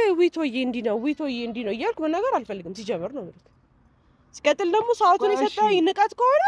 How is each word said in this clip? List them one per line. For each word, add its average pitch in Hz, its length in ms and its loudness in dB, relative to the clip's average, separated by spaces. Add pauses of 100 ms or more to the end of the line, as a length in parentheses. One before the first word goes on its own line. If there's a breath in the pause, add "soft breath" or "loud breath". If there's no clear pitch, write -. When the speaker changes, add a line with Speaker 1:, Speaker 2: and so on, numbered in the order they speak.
(120)
Speaker 1:
«ውይ 349 180 4
ቶዬ 302 300 -4
እንዲህ 247 240 -2
ነው፣ 214 140 0
ውይ 277 180 -2
ቶዬ 277 260 -6
እንዲህ 233 220 -6
ነው» 202 100 -2
እያልኩ 349 280 -4
መናገር 359 320 -2
አልፈልግም። 202 420 -6
ሲጀምር 196 380 -6
ነው 277 80 -10
የምልህ። 170 220 -16 (920)
ሲቀጥል 320 360 0
ደግሞ 440 220 2
ሰዓቱን 392 340 4
Speaker 2:
ቆይ፣ 403 80 2
እሺ። 269 80 0
Speaker 1:
የሰጠኸኝ 415 380 2
ንቀት 381 320 2
ከሆነ 523 340 2